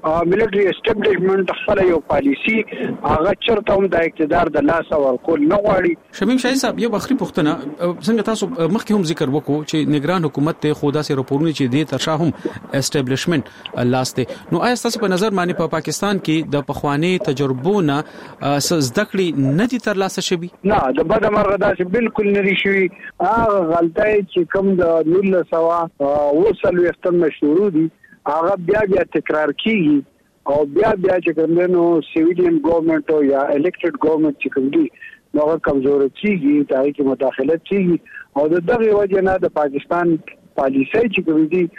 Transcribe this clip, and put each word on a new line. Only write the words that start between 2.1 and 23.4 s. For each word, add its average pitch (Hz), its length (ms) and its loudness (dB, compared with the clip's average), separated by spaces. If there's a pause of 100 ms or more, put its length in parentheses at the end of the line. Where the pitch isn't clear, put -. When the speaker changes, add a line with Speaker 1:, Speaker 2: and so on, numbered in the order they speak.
Speaker 1:
هغه 160 280 0 (120)
چرته 208 320 0
هم 196 180 2
د 170 140 2
اقتدار 160 480 0
د 143 140 0
لاسه 165 340 -2
ورکول 147 480 0
نه 202 140 2
غواړي. 180 520 -2
Speaker 2:
شمیم 247 240 2
شاهي 269 200 0
صاحب، 214 220 -2
یو 240 140 -2
اخري 254 240 -2
پوښتنه، 165 300 0
آ، 175 400 -4 (140)
څنګه 226 240 2
تاسو، 214 180 -2
آ، 165 180 -2
مخکې 214 300 -2
هم 196 160 2
ذکر 147 160 -2
وکړو 143 300 -2 (120)
چې 151 240 0
نگران 156 340 0
حکومت 147 380 -2
ته 151 140 0
خو 147 180 0
داسې 147 220 -2
راپورونه 143 320 0
چې 139 120 -2 (100)
دې 151 160 0
تر 131 80 -4
شا 160 240 -2
هم 160 80 2 (500)
اسټابلیشمنټ، 135 640 -2 (300)
آ، 127 80 -2 (120)
لاس 127 220 -2
دی. 127 80 -2 (280)
نو 165 160 0
آیا 247 140 -2
ستاسو 233 240 -4
په 190 80 0
نظر 202 160 0
باندې 180 320 -2
په 160 160 -2
پاکستان 190 480 -4
کې 156 320 -2
د 143 120 -4
پخواني 151 440 0 (160)
تجربو 135 500 0
نه، 143 180 0
آ، - 600 -4
څه 175 160 -2 (160)
زده 208 200 0
کړې 143 520 0
نه 247 40 2
دي 240 220 -4
ترلاسه 190 400 -4
شوي؟ 175 260 -4 (100)
Speaker 1:
نه، 202 160 2 (200)
د 165 140 0
بده 220 260 0
مرغه 196 160 2 (100)
داسې 185 160 0 (160)
بالکل 214 380 0
نه 202 120 0
دي 190 140 0
شوي. 196 240 2 (340)
هغه 220 380 2 (140)